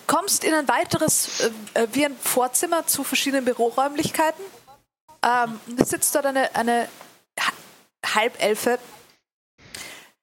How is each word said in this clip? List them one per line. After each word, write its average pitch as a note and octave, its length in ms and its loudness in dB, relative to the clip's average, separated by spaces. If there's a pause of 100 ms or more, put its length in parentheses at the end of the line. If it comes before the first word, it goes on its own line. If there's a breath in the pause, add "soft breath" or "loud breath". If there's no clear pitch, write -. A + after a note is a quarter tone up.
kommst F4+ 380 0
in D#4+ 100 2
ein D4+ 140 2
weiteres, D#4+ 720 0
äh, A3+ 100 2 (320)
äh, A3+ 100 2
wie C#4+ 140 2
ein C4+ 100 -6
Vorzimmer D#4 680 0
zu - 180 0
verschiedenen C4+ 420 0
Büroräumlichkeiten. C#4+ 1000 0 (800)
Ähm, A#3+ 360 2 (200)
es C#4 120 2
sitzt - 240 0
dort C#4+ 120 2
eine, C4+ 280 0
eine A#3 340 0 (520)
Ha-, - 720 -8
Halbelfe. A3 640 0 (1400 loud breath)